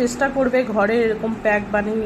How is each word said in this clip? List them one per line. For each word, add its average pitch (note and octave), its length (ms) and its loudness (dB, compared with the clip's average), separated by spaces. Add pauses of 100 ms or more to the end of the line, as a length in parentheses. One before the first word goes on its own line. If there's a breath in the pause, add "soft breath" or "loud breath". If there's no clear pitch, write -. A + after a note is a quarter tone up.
চেষ্টা B3 260 0 (100)
করবে B3+ 220 2 (160)
ঘরে G#3 200 2 (100)
এরকম A3 260 -2 (140)
প্যাক G#3 180 2 (120)
বানিয়ে G#3 320 0